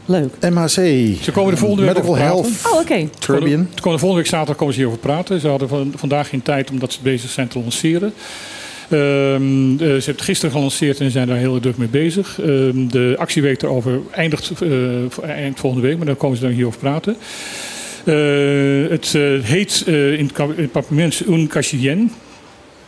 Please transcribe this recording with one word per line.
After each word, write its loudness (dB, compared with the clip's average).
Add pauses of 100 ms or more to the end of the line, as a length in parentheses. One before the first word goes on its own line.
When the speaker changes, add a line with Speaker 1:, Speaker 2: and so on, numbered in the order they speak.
Speaker 1:
leuk. 2
Speaker 2:
M 2
H 2
C. 0 (520)
Speaker 3:
Ze -4
komen 2
er 2
volgende 2
week 4
Speaker 2:
Medical 2
Speaker 3:
over 4
praten. 2
Speaker 2:
Health -4
Speaker 1:
Oh, 6
oké. 0
Speaker 3:
Ze 2
komen, -2 (100)
Speaker 2:
Caribbean. 2
Speaker 3:
ze -10
komen 2
volgende 2
week -2
zaterdag -2
komen 0
ze -4
hierover -2
praten. -2
Ze -2
hadden 0
van-, -2
vandaag -2
geen -4
tijd -2
omdat -4
ze -10
bezig -2
zijn -4
te -6
lanceren. -2 (760)
Ehm, 2
eh, 2
ze 0
hebben 2
het -4
gisteren -2
gelanceerd 0
en 2
zijn 0
daar 0
heel 0
druk -2
mee 0
bezig. 0
Ehm, 2
de 2
actieweek 0
daarover 0 (120)
eindigt, -2 (100)
eh, 0 (400)
vo-, -10
eind -6
volgende 0
week, 0
maar -2
dan 0
komen 0
ze -4
dan 0
hierover -2
praten. -2 (880)
Eh, 2
het, -2
eh, 2
heet, 0
eh, 2
in 0
het -2
ka-, -2 (120)
in -4
het -2
papiermens 0
Un 4
Cachien. 0 (760)